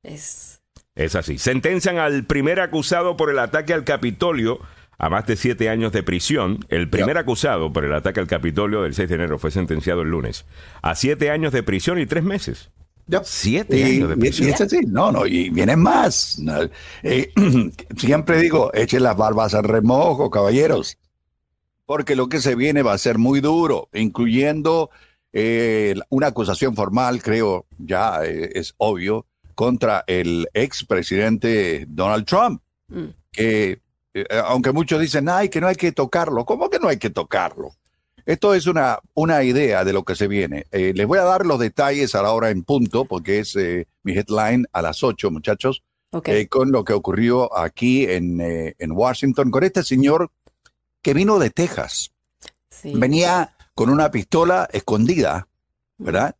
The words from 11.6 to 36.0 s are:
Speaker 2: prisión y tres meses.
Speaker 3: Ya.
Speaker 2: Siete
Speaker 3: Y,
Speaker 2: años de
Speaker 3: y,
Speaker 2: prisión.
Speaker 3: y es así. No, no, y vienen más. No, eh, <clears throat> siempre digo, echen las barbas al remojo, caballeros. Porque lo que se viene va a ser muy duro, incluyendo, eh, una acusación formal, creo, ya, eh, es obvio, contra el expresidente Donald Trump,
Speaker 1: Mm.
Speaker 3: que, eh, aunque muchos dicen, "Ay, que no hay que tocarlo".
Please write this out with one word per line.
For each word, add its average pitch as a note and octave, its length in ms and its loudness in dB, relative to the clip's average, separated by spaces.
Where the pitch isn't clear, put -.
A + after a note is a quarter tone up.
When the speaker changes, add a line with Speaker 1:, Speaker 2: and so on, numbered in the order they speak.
Speaker 2:
prisión G#2 360 -2
y D3+ 80 -2
tres D#3 160 -2
meses. F#3+ 480 -6
Speaker 3:
Ya. F#3 180 -2
Speaker 2:
Siete C3+ 540 0
Speaker 3:
Y, C3+ 40 4
Speaker 2:
años C#3 140 2
de D#3+ 60 -2
Speaker 3:
y, - 20 -2
Speaker 2:
prisión. C3+ 300 2
Speaker 3:
y C#3+ 40 4
es - 80 0
así. G#3 260 2
No, D3 240 2
no, G2+ 160 0
y F2+ 220 0
vienen F#2+ 320 4
más. - 580 2
No, D2+ 220 -2
eh, - 320 0
<clears throat> B2+ 640 2
siempre D#3 440 2
digo, D#3 340 2
echen A#2 280 2
las A2+ 140 4
barbas A2 380 2
al G#2 100 2
remojo, B2+ 680 2
caballeros. B2 680 2
Porque D3 280 -2
lo B2+ 140 0
que D#3 120 -2
se B2+ 140 2
viene C#3+ 280 2
va A#2 100 2
a G2+ 60 0
ser A#2 200 0
muy C3 220 4
duro, D3+ 540 0
incluyendo, C#3 960 0
eh, A2 640 0
una C3+ 180 2
acusación A2+ 480 -2
formal, A#2 460 -2
creo, G#2+ 440 -2
ya, F#2 460 -2
eh, E2 300 -6
es F2+ 220 -8
obvio, G#2 500 -2
contra A2+ 500 0
el E2+ 420 0
expresidente G2+ 880 0
Donald G2 380 -2
Trump, A3 360 0
Speaker 1:
Mm. F3 160 -10
Speaker 3:
que, G#2+ 500 0
eh, G2 100 -4
aunque B2+ 280 0
muchos D#3 280 0
dicen, D3+ 280 -2
"Ay, F#3+ 200 0
que D#3+ 120 -2
no F3 80 0
hay F#3 80 0
que E3+ 160 -2
tocarlo". C#3 520 -2